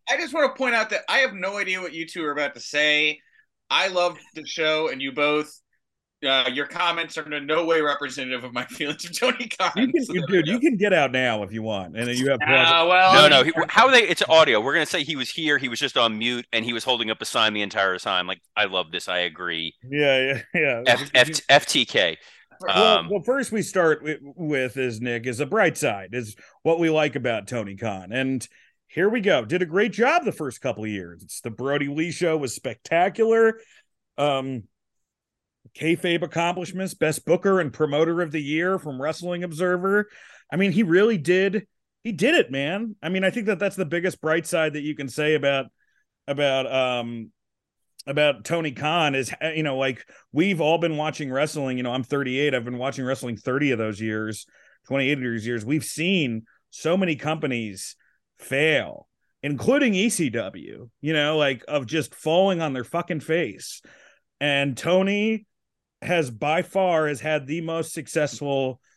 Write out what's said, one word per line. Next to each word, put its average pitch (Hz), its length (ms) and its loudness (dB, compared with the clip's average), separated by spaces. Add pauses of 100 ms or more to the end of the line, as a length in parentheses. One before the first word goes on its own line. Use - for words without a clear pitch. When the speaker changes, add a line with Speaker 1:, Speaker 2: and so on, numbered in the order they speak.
Speaker 1:
I 269 80 0
just 311 160 -6
wanna 294 160 2
point 254 260 -2
out 214 140 0
that 196 180 -4
I 208 120 2
have 247 140 2
no 196 240 -6
idea 190 220 -4
what 175 140 -10
you 165 120 -8
two 160 200 -8
are 147 60 -2
about 143 240 -4
to 120 40 -18
say. 151 600 0 (500)
I 170 180 2
love 180 300 0 (180)
the 156 100 -14
show, 156 440 -2
and 131 120 -8
you 135 120 -6
both, 147 440 0 (680)
uh, 131 280 2
your 139 140 -4
comments 170 500 -2
are 151 160 -10
in 143 120 -6
no 156 200 0
way 165 160 4
representative 131 640 -4
of 123 80 -12
my 123 120 -4
<laughs> - 20 -16
feelings - 360 -8
of 175 160 -10
Tony 247 260 0
Khan. 220 300 -2
Speaker 2:
You 240 140 2
can, 294 160 0
Speaker 1:
So - 80 -8
Speaker 2:
you, 180 80 0
Speaker 1:
there 170 160 2
we 170 60 4
Speaker 2:
dude, 151 40 -4
you 180 60 0
Speaker 1:
go. 247 60 0
Speaker 2:
can 269 180 2
get 196 160 2
out 147 180 4
now 123 320 0
if 95 80 -10
you 110 100 -6
want, 101 360 -6
and 120 200 -2
you 131 120 0
have 135 120 2
Speaker 1:
Uh, - 40 -2
Speaker 2:
plausible 165 420 6
Speaker 1:
well, 185 260 8
Speaker 3:
No, 185 140 12
no, 139 160 8
he, 156 80 0 (160)
how 226 220 6
they, 247 140 8
it's 170 260 0
audio. 147 320 8
We're 127 100 -2
gonna 156 140 2
say 170 180 -2
he 147 140 -4
was 127 120 -4
here, 151 280 0
he 131 100 -4
was 117 140 -6
just 139 160 -2
on 113 200 2
mute, 120 360 -2
and 113 100 0
he 120 80 -6
was 113 140 -6
holding 117 260 0
up 107 100 -6
a 113 40 -8
sign 110 260 2
the 104 100 -2
entire 98 360 0
time. 90 280 -2
Like, 92 160 -8 (140)
I 107 100 2
love 92 240 -2
this. 87 200 -6
I 90 100 0
agree. 82 640 -6
Speaker 2:
Yeah, 135 380 2
yeah, 135 200 -2 (120)
yeah. 139 320 0
Speaker 3:
F, 131 280 2
F, 127 160 6 (200)
F 139 160 6
T 139 180 0
K. 90 340 0 (440)
Speaker 2:
Well, 185 380 4
Speaker 3:
Um, 165 100 -6
Speaker 2:
well, 196 120 -2
first 262 300 -2
we 214 100 -2
start 165 400 2
with, 147 200 -6
with 139 560 -4
is, 123 240 -4
Nick, 120 260 -4
is 120 140 -4
a 143 40 -2
bright 175 320 2
side, 98 360 -4
is 113 240 -8 (240)
what 165 180 2
we 170 100 2
like 151 280 0
about 113 320 -4
Tony 104 260 -6
Khan. 98 380 -8
And 131 340 -4 (400)
here 180 220 0
we 240 100 -2
go. 175 240 2
Did 156 180 -2
a 185 40 -4
great 190 260 0
job 302 320 2
the 226 80 -2
first 139 300 -8
couple 110 240 -4
of 107 40 -4
years. 87 320 -8
It's - 200 -16
the 120 100 -8
Brody 139 380 -2
Lee 160 220 -2
show 160 260 0
was 139 180 -4
spectacular. 220 1040 2 (580)
Um, 135 460 -2 (1120)
kayfabe 170 460 0
accomplishments, 175 720 -4
best 156 320 -2
booker 190 340 4
and 151 140 -2
promoter 156 480 2
of 160 100 -4
the 156 100 -4
year 165 360 0
from 135 240 -8
Wrestling 170 420 -4
Observer. 180 640 0 (440)
I - 40 -4
mean, 190 160 4
he 185 120 4
really 202 340 4
did. 185 480 2 (380)
He 233 80 -6
did 220 240 2
it, 214 160 4
man. 180 500 -4
I 156 80 -6
mean, 190 140 0
I 185 80 4
think 214 160 -4
that 208 100 0
that's 196 200 -2
the 185 80 -2
biggest 170 360 -4
bright 160 240 0
side 160 280 0
that 147 80 -6
you 147 120 -4
can 135 160 -10
say 151 240 0
about, 139 340 0 (600)
about, 135 440 0
um, 120 600 -2 (760)
about 143 400 0
Tony 160 280 -2
Khan 151 420 0
is, 131 260 -4
uh, 156 140 -2
you 156 80 0
know, 139 140 -2
like, 135 280 -2 (260)
we've 170 300 2
all 156 160 4
been 160 200 0
watching 151 340 -4
wrestling. 135 460 -2
You 123 60 -4
know, 123 100 -4
I'm 127 100 -2
thirty-eight. 139 500 -2
I've 120 120 -2
been 123 120 -8
watching 135 280 -4
wrestling 127 320 -4
thirty 135 340 -2
of 117 80 -2
those 107 200 -4
years, 107 460 -6 (400)
twenty-eight 139 320 0
of 131 60 -6
those 113 240 -4
years. 117 180 -6
We've 139 200 -2
seen 151 600 -2 (240)
so 170 280 -2
many 180 180 0
companies 131 800 -6 (420)
fail, 135 720 -2 (340)
including 220 540 2
E 208 140 2
C 156 200 -2
W, 101 600 -10 (120)
you 151 120 -2
know, 151 240 2
like, 139 300 0
of 139 200 -2
just 147 260 -4
falling 175 480 2
on 151 120 -2
their 127 100 -4
fucking 170 380 -6
face. 160 600 -4 (580)
And 139 380 0
Tony 202 680 0 (540)
has 160 280 0
by 147 320 -2
far 180 460 0
has 147 140 -6
had 151 260 -4
the 165 140 -6
most 165 320 -6
successful 139 880 -4 (160)